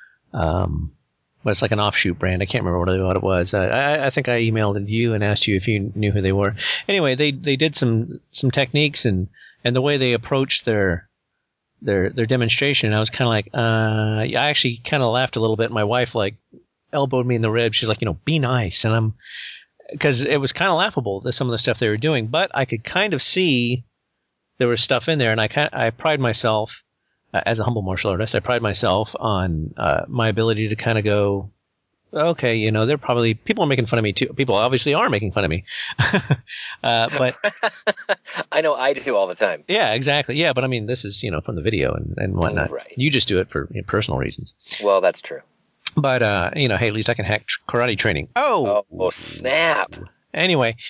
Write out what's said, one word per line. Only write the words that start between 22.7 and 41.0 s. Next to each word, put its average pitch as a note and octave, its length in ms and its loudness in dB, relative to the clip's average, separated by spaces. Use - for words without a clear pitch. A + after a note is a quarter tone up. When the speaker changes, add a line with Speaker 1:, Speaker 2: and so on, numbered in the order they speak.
Speaker 1:
kind G3 300 -2
of C3 80 0
see B2+ 640 0
there B2 100 2
was A#2 140 2
stuff B2 260 0
in D#3 120 0
there. A#2 120 2
And A2+ 80 2
I G#2+ 80 2
ki-, D3 240 0
I A#2 200 0
pride D3+ 280 0
myself, A2 640 -2
uh, G#2+ 120 0
as A2+ 140 0
a G#2 40 0
humble A2 200 0
martial F#2 280 -2
artist, G2+ 240 0
I G2+ 40 2
pride A#2+ 220 0
myself G#2 580 0
on, F#2 580 -2
uh, - 300 0
my A#2 200 0
ability A2 420 0
to A2 60 -2
kinda A2 260 0
go, G2+ 500 0
"Okay, D3+ 440 0
you A2 160 2
know, A2 140 2
they're D3 120 2
probably, A#2+ 380 2
people G#3+ 280 0
are D3+ 40 2
making B2+ 180 2
fun A#2 140 0
of A2 40 2
me G#2 100 0
too." - 200 -2
People B2+ 220 2
obviously B2+ 400 2
are G#3+ 140 2
making G#2 220 0
fun G2+ 120 0
of F2 60 2
me. E2 140 -2
<laughs> - 140 0
Uh, A#2 360 2
but B2+ 260 2
Speaker 2:
<laughs> - 1120 -4
I D#3 80 2
know D#3 120 4
I C3 200 2
do C3 240 -4
all G2 100 4
the F2+ 80 -4
time. F#2 320 -2
Speaker 1:
Yeah, F3 240 2
exactly. C3+ 460 0
Yeah, D#3 160 2
but B2+ 100 0
I C3 40 0
mean, A#2 180 -2
this B2 180 -4